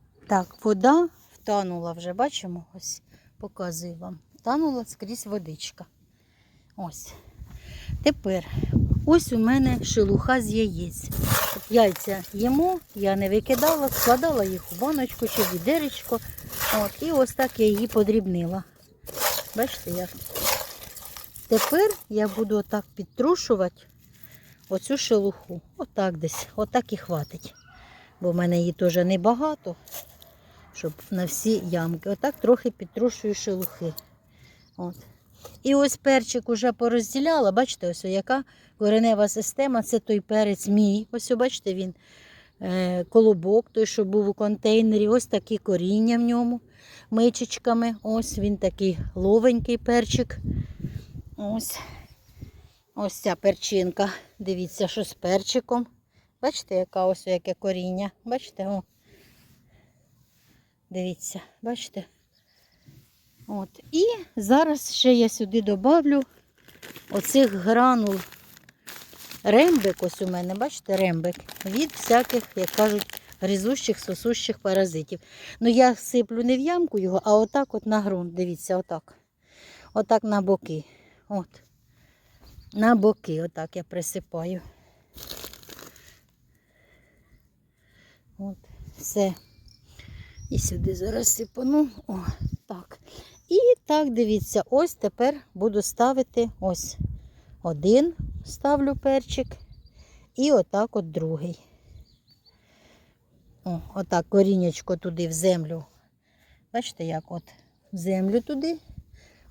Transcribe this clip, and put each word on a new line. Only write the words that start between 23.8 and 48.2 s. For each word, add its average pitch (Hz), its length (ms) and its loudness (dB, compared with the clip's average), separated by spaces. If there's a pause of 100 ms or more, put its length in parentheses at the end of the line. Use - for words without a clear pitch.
оцю 190 280 -2
шелуху. 196 640 0 (160)
Отак 196 400 -4
десь, 156 400 -6
отак 226 360 -2
і 214 40 -4
хватить. - 580 -8 (640)
Бо 175 120 -2
в - 20 0
мене 175 240 2
її 170 140 0
теж 175 240 0
небагато, 196 800 0 (1000)
щоб 160 180 -8 (180)
на 180 140 -2
всі 214 460 0
ямки. 165 400 -2
Отак 269 300 -4
трохи 240 300 4
підтрушую 214 640 -4
шелухи. 185 600 -6 (800)
От. 175 200 -10 (640)
І 269 120 2
ось 277 220 4
перчик 262 520 0
уже 233 240 0
порозділяла. 240 800 0
Бачите, 220 360 0
ось 170 160 -8
яка 196 400 -2 (340)
коренева 214 500 4
система. 233 540 -2
Це 226 160 0
той 208 220 0
перець 208 480 0
мій. 208 440 4
Ось, - 180 -4
бачите, 240 440 0
він, 185 200 -8 (640)
е, 180 440 -2
колобок, 214 680 4
той, 220 140 2
що - 180 -2
був 196 240 2
у 202 60 0
контейнері. 214 760 2
Ось 240 180 2
такі 214 320 -2
коріння 208 600 2
в - 20 2
ньому, 240 400 0 (500)
мичечками. 233 920 2
Ось 220 360 -4